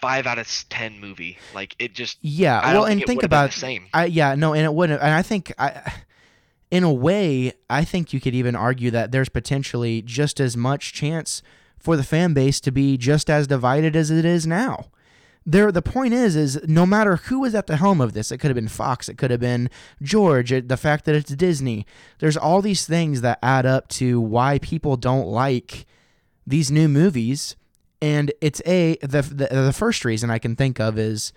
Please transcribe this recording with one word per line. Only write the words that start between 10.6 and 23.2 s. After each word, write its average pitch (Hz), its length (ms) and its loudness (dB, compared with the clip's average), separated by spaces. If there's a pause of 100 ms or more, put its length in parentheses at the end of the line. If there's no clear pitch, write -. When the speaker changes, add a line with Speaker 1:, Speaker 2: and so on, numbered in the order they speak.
Speaker 2:
chance 156 480 -6 (360)
for 165 180 0
the 135 80 0
fan 165 300 0
base 139 280 2
to 135 100 -2
be 139 260 2
just 139 320 0
as 151 180 2
divided 139 480 0
as 156 160 2
it 160 140 2
is 170 220 0
now. 190 400 -4 (600)
There, 202 240 6
the 170 120 0
point 240 320 0
is, 233 200 2
is 147 320 0
no 165 200 6
matter 208 300 4
who 262 240 -4
was 254 120 -2
at 214 140 0
the 156 100 -2
helm 180 240 4
of 117 120 0
this, 107 180 -6
it 127 80 -8
could 147 100 0
have 131 60 0
been 113 120 -4
Fox, 120 400 -4
it - 80 -12
could 135 140 -2
have 123 100 0
been 123 300 -2 (320)
George, 143 500 2
it, 127 180 -2
the 127 60 0
fact 151 300 -2
that 151 80 2
it's 151 220 0
Disney, 135 500 -2 (320)
there's 151 180 2
all 170 280 2
these 202 240 -2
things 156 340 0